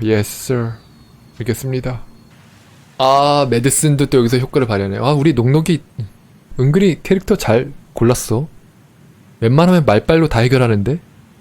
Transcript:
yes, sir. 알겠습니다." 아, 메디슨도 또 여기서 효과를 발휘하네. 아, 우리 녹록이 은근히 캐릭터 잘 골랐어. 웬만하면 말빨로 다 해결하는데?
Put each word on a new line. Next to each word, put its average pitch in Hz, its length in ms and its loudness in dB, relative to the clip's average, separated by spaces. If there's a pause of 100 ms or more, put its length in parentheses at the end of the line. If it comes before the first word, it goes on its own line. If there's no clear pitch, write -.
yes, 107 500 -4
sir. 117 200 -4 (680)
알겠습니다." 127 640 -6 (960)
아, 139 520 2
메디슨도 139 560 0
또 135 120 2
여기서 120 200 2
효과를 131 280 -2
발휘하네. 98 320 -2
아, 120 140 0
우리 147 220 2
녹록이 143 480 0 (760)
은근히 170 420 2
캐릭터 190 340 0
잘 135 360 -2 (220)
골랐어. 120 520 -2 (920)
웬만하면 160 460 4
말빨로 156 420 2
다 120 120 0
해결하는데? 120 600 0 (400)